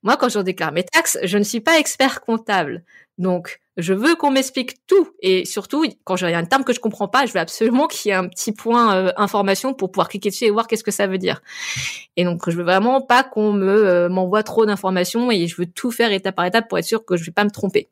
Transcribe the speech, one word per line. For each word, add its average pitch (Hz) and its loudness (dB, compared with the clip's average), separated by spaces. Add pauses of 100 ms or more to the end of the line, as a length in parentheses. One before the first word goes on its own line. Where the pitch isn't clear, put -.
Moi, 233 4
quand 262 0
je 214 -2
déclare 180 -4
mes 175 0
taxes, - 0
je 196 0
ne 208 2
suis 220 -4
pas 320 4
expert 269 0
comptable. 185 -2 (340)
Donc, 180 -4 (160)
je 180 -2
veux 254 2
qu'on 302 0
m'explique 269 -4
tout. 381 4 (100)
Et 185 0
surtout, 277 -4 (200)
quand 185 -2
j'ai 180 -2
un 170 -2
terme 262 0
que 254 0
je 233 -2
comprends 208 -4
pas, 262 2
je - -6
veux 180 0
absolument 240 0
qu'il - -6
y 196 2
ait 185 2
un 185 -2
petit - -8
point, 226 2
euh, 185 2
information 202 0
pour 185 -6
pouvoir 180 0
cliquer 202 -4
dessus 220 -6
et 214 4
voir 220 0
qu'est-ce 214 -4
que 208 -2
ça 202 -2
veut 190 -4
dire. 185 -4 (760)
Et 175 2
donc, 175 -2
je 165 -2
veux 175 -4
vraiment 214 4
pas 262 4
qu'on 214 0
me, 196 2
euh, 185 4
m'envoie 185 0
trop 220 2
d'informations 196 0
et 175 2
je 170 -8
veux 175 -2
tout 233 -6
faire 233 0
étape 196 -4
par 175 0
étape 220 0
pour 185 -2
être 170 -2
sûr 226 -4
que 185 -2
je 165 -4
vais 165 -12
pas 208 2
me 208 2
tromper. 202 -2